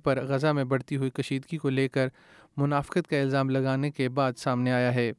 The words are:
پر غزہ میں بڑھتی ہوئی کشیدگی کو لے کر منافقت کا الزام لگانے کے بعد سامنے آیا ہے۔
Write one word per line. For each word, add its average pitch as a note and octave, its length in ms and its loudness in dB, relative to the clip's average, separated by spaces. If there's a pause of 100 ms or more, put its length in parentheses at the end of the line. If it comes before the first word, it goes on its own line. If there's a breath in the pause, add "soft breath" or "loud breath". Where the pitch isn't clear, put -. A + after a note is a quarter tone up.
پر C3 240 0
غزہ C#3 200 0
میں D3 160 2
بڑھتی C3 340 -2
ہوئی C3+ 120 -2
کشیدگی C#3 480 -6
کو C#3+ 120 -2
لے C3+ 180 2
کر C3 200 0 (500 loud breath)
منافقت C#3+ 500 0
کا C#3+ 140 0
الزام C3+ 280 2
لگانے C3+ 420 0
کے C3 180 -2
بعد C3 280 0
سامنے B2+ 340 0
آیا B2 240 2
ہے۔ A#2+ 240 0